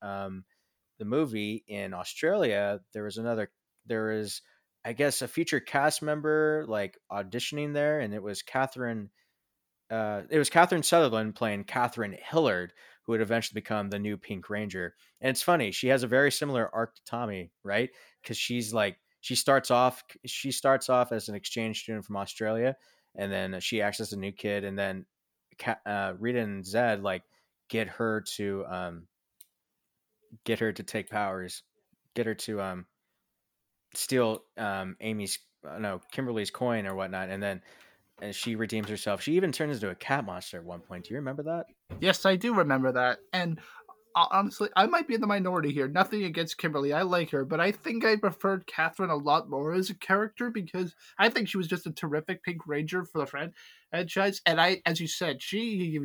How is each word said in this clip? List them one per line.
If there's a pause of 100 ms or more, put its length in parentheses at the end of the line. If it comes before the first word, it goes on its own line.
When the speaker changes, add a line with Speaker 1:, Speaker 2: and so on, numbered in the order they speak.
Speaker 1:
um, (540)
the
movie
in
Australia, (120)
there
was
another, (360)
there
was, (420)
I
guess,
a
future
cast
member,
like, (120)
auditioning
there,
and
it
was
Catherine, (800)
uh,
it
was
Catherine
Sutherland
playing
Catherine
Hillard, (300)
who
would
eventually
become
the
new
Pink
Ranger. (260)
And
it's
funny,
she
has
a
very
similar
arc
to
Tommy, (140)
right? (320)
'Cause
she's,
like, (220)
she
starts
off, (220)
she
starts
off
as
an
exchange
student
from
Australia, (380)
and
then
she
acts
as
a
new
kid,
and
then (520)
Ca-,
uh,
Rita
and
Zed,
like, (440)
get
her (160)
to,
um, (1400)
get
her
to
take
powers, (520)
get
her
to,
um, (1080)
steal, (120)
um,
Amy's, (300)
uh,
no, (120)
Kimberly's
coin
or
whatnot,
and
then, (600)
and
she
redeems
herself.
She
even
turns
into
a
cat
monster
at
one
point.
Do
you
remember
that? (340)
Speaker 2:
Yes,
I
do
remember
that. (140)
And, (560)
uh,
honestly,
I
might
be
in
the
minority
here.
Nothing
against
Kimberly.
I
like
her,
but
I
think
I
preferred
Catherine
a
lot
more
as
a
character
because (240)
I
think
she
was
just
a
terrific
Pink
Ranger
for
the
fran-, (360)
franchise.
And
I,
as
you
said,
she